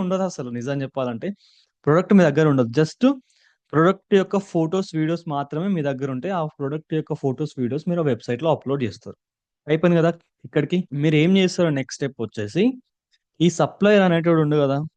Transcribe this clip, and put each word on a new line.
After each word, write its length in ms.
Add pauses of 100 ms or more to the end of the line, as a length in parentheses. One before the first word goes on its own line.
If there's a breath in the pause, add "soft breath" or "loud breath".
ఉండదు 300
అసలు, 260
నిజం 280
చెప్పాలంటే 420 (580 soft breath)
ప్రొడక్ట్ 340
మీ 100
దగ్గర 240
ఉండదు. 260
just 260 (680)
ప్రొడక్ట్ 480
యొక్క 160 (140)
ఫొటోస్, 480
వీడియోస్ 260 (100)
మాత్రమే 420
మీ 120
దగ్గర 260
ఉంటాయి. 240
ఆ 40 (160)
ప్రొడక్ట్ 400
యొక్క 140 (100)
ఫొటోస్, 380
వీడియోస్ 300
మీరు 140
ఆ 60
వెబ్‌సైట్‌లో 440
అప్‌లోడ్ 320
చేస్తారు. 300 (500)
అయిపోయింది 300
కదా 140 (320)
ఇక్కడికి. 340 (180)
మీరు 200
ఏం 180
చేస్తారు 380
నెక్స్ట్ 260
స్టెప్ 220
వచ్చేసి, 440 (760)
ఈ 120
సప్లయర్ 520
అనేటోడు 380
ఉండు 160
కదా, 200 (200)